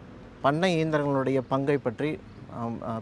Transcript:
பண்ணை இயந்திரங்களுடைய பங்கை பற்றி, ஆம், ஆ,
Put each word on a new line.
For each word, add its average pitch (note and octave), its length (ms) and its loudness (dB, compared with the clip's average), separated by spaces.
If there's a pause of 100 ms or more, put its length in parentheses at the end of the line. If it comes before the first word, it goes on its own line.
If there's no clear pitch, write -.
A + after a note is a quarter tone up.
(420)
பண்ணை E3 340 4
இயந்திரங்களுடைய C#3+ 720 2
பங்கை C#3 300 2
பற்றி, B2+ 420 -2 (400)
ஆம், A#2 240 -4
ஆ, A2+ 180 -4